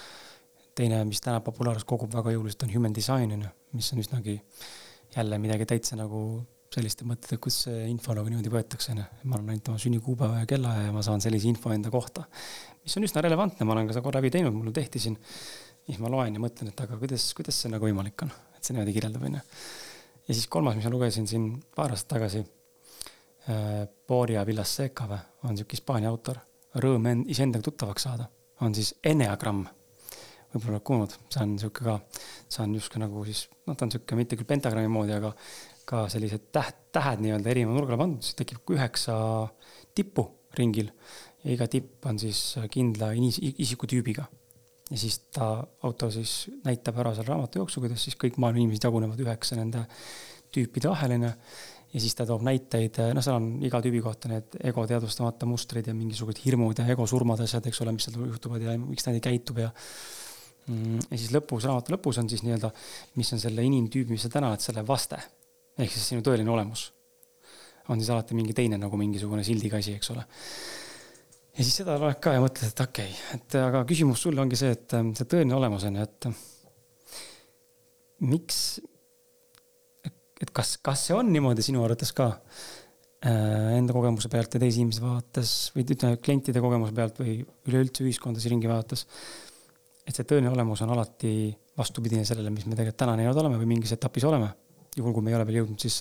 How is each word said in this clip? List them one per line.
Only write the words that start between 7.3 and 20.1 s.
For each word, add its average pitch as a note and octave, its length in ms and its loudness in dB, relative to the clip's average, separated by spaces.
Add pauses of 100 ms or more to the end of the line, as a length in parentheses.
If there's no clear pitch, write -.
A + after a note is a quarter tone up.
kus - 300 -2
see A#2 180 -4
info A#2 320 -2
nagu G#2+ 140 -2
niimoodi A2+ 180 -2
võetakse, A2+ 460 -2
on G#2 80 -4
ju. - 20 -8 (240)
Ma B2+ 80 0
olen G#2 160 -4
ainult G#2 160 -6
oma A2 140 -2
sünnikuupäeva A#2+ 580 0
ja A2+ 80 -2
kellaaja A#2 380 2
ja G#2 80 0
ma G#2+ 100 0
saan G#2+ 160 2
sellise A2 300 2
info A2+ 180 0
enda G#2+ 240 0
kohta, B2+ 300 -2 (580)
mis - 160 -4
on G#3 80 2
üsna D3+ 160 0
relevantne. E3+ 480 2
Ma A2 60 4
olen A2 100 2
ka A2 80 -2
seda A#2+ 140 -2
korra C3 160 0
läbi B2+ 100 4
teinud, D#3+ 240 4
mul A2 160 -2
tehti C3+ 300 -2
siin. A2+ 100 0 (720)
Siis G#2+ 160 -6
ma A2+ 80 -2
loen B2 240 0
ja G#2 80 -4
mõtlen, A#2 320 -6
et - 80 -8
aga A#2 160 -6
kuidas, B2+ 300 -2 (100)
kuidas - 240 -2
see A#2 80 -4
nagu A2 160 0
võimalik G2+ 400 0
on, C#3 80 -4 (240)
et - 80 -12
see - 80 -4
niimoodi G#2 240 0
kirjeldab, A2 320 -2
on C#3+ 80 -2
ju. C#3 60 -8 (800)